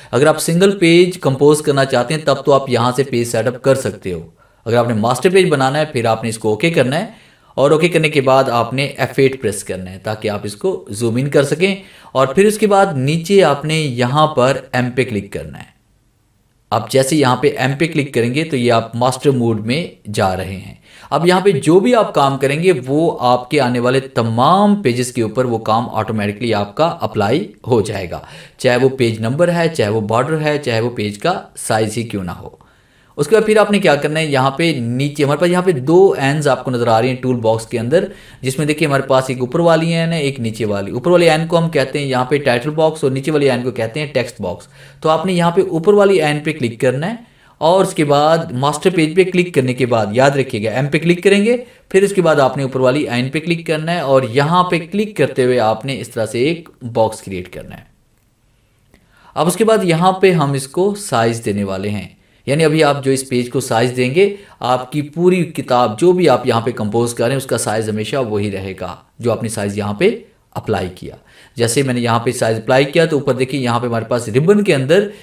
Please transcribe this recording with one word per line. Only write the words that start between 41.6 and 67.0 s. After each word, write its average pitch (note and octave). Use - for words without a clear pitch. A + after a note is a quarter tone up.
कहते C#3
हैं C#3+
यहाँ B2+
पे C#3+
टाइटल C3
बॉक्स D#3
और C3+
नीचे C3+
वाली D3
एन A#2+
को B2
कहते A2+
हैं D3+
टेक्स्ट A#2+
बॉक्स। F2+
तो D#3+
आपने E3
यहाँ E3+
पे F#3+
ऊपर F#3
वाली G3
एन D3
पे D#3
क्लिक A#2+
करना C3+
है A#3
और F3+
उसके E3
बाद D3+
मास्टर D3
पेज D#3
पे F#3
क्लिक F3+
करने B2+
के B2+
बाद A2
याद C#3
रखिएगा A2
एम C3+
पे D3+
क्लिक F3
करेंगे, G3+
फिर F#3+
उसके G3
बाद D#3
आपने C3
ऊपर C3
वाली C3
एन B2
पे D#3
क्लिक E3
करना D#3+
है F3
और C3+
यहाँ D3+
पे F3
क्लिक G3+
करते C3+
हुए B2
आपने A2+
इस A2+
तरह A2
से A#2
एक E3
बॉक्स A#2+
क्रिएट F2+
करना -
है। -
अब D3+
उसके F3+
बाद G#3+
यहाँ F3+
पे F#3+
हम C#3+
इसको F3+
साइज A#2
देने G2+
वाले G2
हैं, G2+
यानी D3+
अभी D#3
आप C#3+
जो C3+
इस C3+
पेज B2
को C3+
साइज B2
देंगे B2+
आपकी B2+
पूरी F3+
किताब B2
जो F3+
भी F3+
आप B2
यहाँ A2+
पे B2
कंपोज A2+